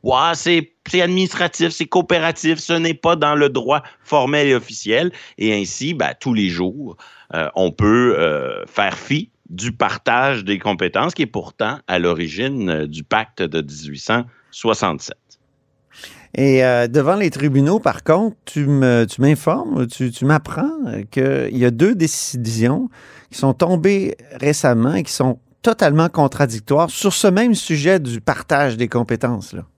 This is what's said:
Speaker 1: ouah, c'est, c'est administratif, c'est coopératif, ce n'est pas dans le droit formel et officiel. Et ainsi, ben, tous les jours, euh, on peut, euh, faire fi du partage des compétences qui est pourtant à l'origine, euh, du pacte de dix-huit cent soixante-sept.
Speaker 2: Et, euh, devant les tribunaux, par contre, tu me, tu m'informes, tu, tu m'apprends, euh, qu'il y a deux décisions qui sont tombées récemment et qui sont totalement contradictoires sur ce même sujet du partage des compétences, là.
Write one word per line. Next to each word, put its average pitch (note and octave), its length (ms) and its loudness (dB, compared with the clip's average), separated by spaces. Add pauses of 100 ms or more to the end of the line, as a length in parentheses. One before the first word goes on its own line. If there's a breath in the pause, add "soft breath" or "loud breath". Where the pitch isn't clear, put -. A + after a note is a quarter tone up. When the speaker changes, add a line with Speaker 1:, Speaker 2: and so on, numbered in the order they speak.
Speaker 1:
ouah, C3+ 320 2
c'est, E3 360 0 (180)
c'est F3+ 120 0
administratif, F3 720 -2
c'est D#3+ 140 -6
coopératif, E3 760 0
ce E3 120 -6
n'est E3 220 0
pas E3 240 0
dans D3 180 2
le D3 140 4
droit C3 340 0 (200 loud breath)
formel C#3+ 440 2
et C3 80 4
officiel. A#2 560 -2 (260 loud breath)
Et G#2+ 160 0
ainsi, G2+ 400 -4
ben, C2+ 240 -4
tous B2+ 160 -2
les G2+ 140 2
jours, F#2 480 -4 (380 loud breath)
euh, D#2+ 220 -4
on F2+ 160 0
peut, A2+ 460 4
euh, C2+ 500 -2
faire - 300 -2
fi - 320 -4 (200)
du G2+ 240 -6
partage A#2+ 720 -2
des G2+ 120 -2
compétences F#2+ 560 -2
qui D#3+ 100 -4
est - 20 0
pourtant A2 640 -6
à F2+ 120 -2
l'origine, F2 720 -2
euh, D#2 180 -2
du D2+ 160 -12
pacte A2 400 -4
de D#2+ 160 -4
dix-huit D2 400 -10
cent A#2+ 240 -2 (280 soft breath)
soixante-sept. G#2 680 -4 (1160 loud breath)
Speaker 2:
Et, C3 300 4
euh, A#2+ 220 2
devant C#3+ 260 2
les G3 160 0
tribunaux, C#3+ 500 2
par - 240 -2
contre, G3 320 2 (100)
tu - 200 -6
me, B2+ 400 4
tu - 160 -6
m'informes, D#3 640 0
tu, B2 240 -4
tu C#3 160 -4
m'apprends, D#3 460 0 (160)
euh, G#2 240 -8
qu'il C3+ 440 0
y B2 80 2
a B2 60 6
deux D#3 240 2
décisions B2+ 960 -2 (400 loud breath)
qui - 80 -18
sont C3+ 160 2
tombées F3+ 640 0 (240)
récemment C3+ 540 2
et F3 80 0
qui - 80 -8
sont B2+ 260 0 (240)
totalement E3 480 2
contradictoires C#3 800 0
sur - 240 -2
ce - 140 2
même G#3+ 260 4
sujet E3+ 460 2
du A#2+ 200 -4
partage C#3 580 0
des A#2 100 0
compétences, A#2 680 -2
là. F2 80 -10 (160)